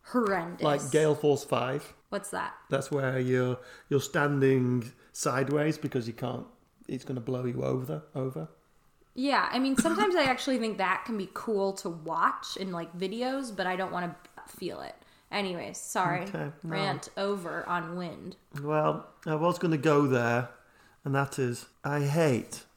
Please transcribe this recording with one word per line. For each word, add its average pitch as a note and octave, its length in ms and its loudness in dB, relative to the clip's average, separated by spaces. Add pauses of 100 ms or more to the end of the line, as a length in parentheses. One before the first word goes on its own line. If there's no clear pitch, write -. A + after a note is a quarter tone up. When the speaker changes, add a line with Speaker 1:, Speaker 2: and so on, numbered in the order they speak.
Speaker 1:
horrendous. F#3+ 560 0
Speaker 2:
Like C#3+ 280 2
gale D3+ 240 6
force C#3+ 280 2
five. C3 500 -2 (160)
Speaker 1:
What's G3 200 -6
that? - 240 -6 (160)
Speaker 2:
That's C3+ 220 -2
where C3 280 0
you're, B2+ 380 2 (320)
you're C#3 120 4
standing C3+ 880 2 (220)
sideways D3 680 0
because C3 280 -4
you A2+ 60 -8
can't, B2 320 -6 (420)
it's - 180 -8
gonna B2+ 160 -6
blow B2+ 240 -4
you B2+ 180 -2
over, C3 400 -2 (100)
over. C3+ 360 -6 (680)
Speaker 1:
Yeah, B3+ 360 2
I A#3+ 80 0
mean, C4+ 180 2
sometimes F4+ 380 4
I D#4 80 6
actually C4 360 2
think A3 180 -2
that F#3 280 0
can A3 120 -4
be F#3+ 160 -4
cool G3 400 0
to G3 160 -8
watch E3 680 -2
in, F#3+ 140 -6
like, E3+ 260 -6
videos, A#3 580 -4
but F#3+ 100 -2
I F3+ 100 0
don't F#3 160 -2
wanna F3 240 -4 (320)
feel C#3+ 340 -8
it. - 140 -12 (360)
Anyways, F#3 480 -4
sorry. F3+ 440 0
Speaker 2:
Okay, D#3+ 280 -4 (120)
no. E3 80 -8
Speaker 1:
Rant C#3+ 460 -2
over F#3 500 -2
on E3+ 280 -2
wind. F3 400 -8 (260)
Speaker 2:
Well, D3+ 460 2 (180)
I D#3+ 100 0
was F3 220 2
gonna D#3+ 200 2
go D3 280 6
there, A#2+ 440 2 (540)
and C#3 120 -2
that C#3 240 0
is, A#2+ 260 -2 (180)
I C#3+ 180 0
hate C#3+ 640 2 (120)